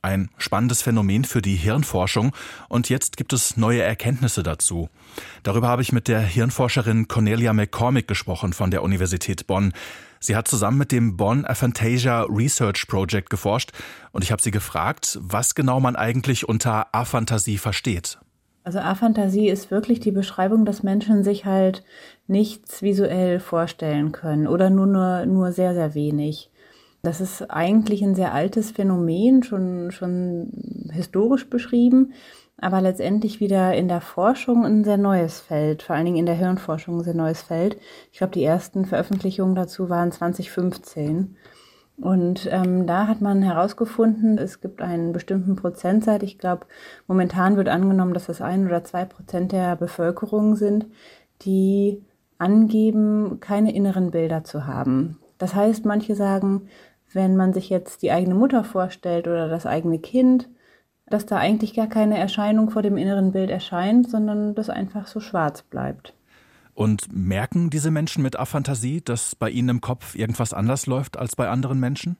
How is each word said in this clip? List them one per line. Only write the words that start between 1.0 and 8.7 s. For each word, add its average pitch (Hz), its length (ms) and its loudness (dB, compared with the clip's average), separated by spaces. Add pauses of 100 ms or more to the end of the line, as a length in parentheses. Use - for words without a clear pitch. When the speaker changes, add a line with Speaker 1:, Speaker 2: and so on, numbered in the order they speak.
Speaker 1:
für - 180 -2
die 98 140 0
Hirnforschung. 107 760 0 (380)
Und 120 180 0
jetzt - 300 -2
gibt - 160 -4
es - 240 -2
neue 113 240 2
Erkenntnisse 113 600 -2
dazu. 82 460 -2 (540)
Darüber 113 260 0
habe 123 140 2
ich - 100 0
mit 117 160 0
der 135 120 2
Hirnforscherin 113 880 0
Cornelia 113 460 2
McCormick 113 560 0
gesprochen 92 460 -4
von 92 160 0